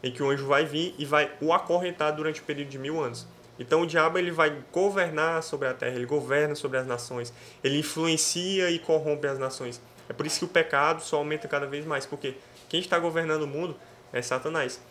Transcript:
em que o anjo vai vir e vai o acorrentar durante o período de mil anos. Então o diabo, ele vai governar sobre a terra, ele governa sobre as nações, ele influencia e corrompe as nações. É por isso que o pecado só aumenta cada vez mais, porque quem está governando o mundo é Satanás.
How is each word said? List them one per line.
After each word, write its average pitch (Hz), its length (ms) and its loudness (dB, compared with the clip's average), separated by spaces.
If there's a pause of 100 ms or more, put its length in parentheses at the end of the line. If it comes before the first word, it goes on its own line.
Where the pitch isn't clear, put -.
em 127 80 -2
que 120 100 -8
o 139 80 2
anjo 139 160 0
vai 143 200 4
vir 156 320 -4
e 147 80 -6
vai 147 340 2
o 156 140 4
acorrentar 175 580 2
durante 151 300 -4
o - 20 -20
período 143 240 -4
de 135 100 -12
mil 143 220 -4
anos. 120 260 -4 (320)
Então 156 240 2
o 175 60 2
diabo, 165 300 4
ele 180 120 0
vai 156 260 2 (160)
governar 165 720 2
sobre 143 260 -4
a 127 60 0
terra, 127 220 -4
ele 123 100 -2
governa 143 480 2
sobre 135 240 -2
as 127 80 0
nações, 120 480 -6 (300)
ele 143 160 4
influencia 170 880 0
e 170 80 0
corrompe 151 480 2
as 139 140 0
nações. 131 420 -6 (280)
É - 40 -8
por - 120 -4
isso 151 140 -2
que 180 60 0
o 170 40 -10
pecado 160 520 4
só - 160 -2
aumenta 151 300 -2
cada 139 180 -2
vez 143 200 -8
mais, 147 200 -4
porque 135 300 -8 (320)
quem 160 140 0
está 175 180 2
governando 160 440 0
o 147 40 -2
mundo 143 280 -4 (360)
é 123 100 -2
Satanás. 131 680 -2